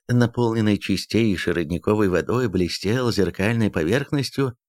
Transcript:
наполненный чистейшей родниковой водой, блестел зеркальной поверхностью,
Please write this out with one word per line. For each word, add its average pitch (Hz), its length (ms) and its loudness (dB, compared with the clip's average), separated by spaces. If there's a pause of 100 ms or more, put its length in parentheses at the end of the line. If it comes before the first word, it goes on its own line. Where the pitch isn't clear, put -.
наполненный 117 720 2
чистейшей 98 760 0
родниковой 87 540 0
водой, 90 400 0
блестел 95 640 -2
зеркальной 98 580 0
поверхностью, 127 840 -2 (140)